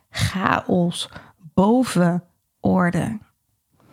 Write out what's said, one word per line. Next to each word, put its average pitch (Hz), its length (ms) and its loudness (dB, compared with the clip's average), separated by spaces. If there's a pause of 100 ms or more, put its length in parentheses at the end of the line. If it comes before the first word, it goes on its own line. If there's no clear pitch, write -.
chaos - 1000 -2 (440)
boven 185 720 2 (360)
orde. 185 600 0 (720)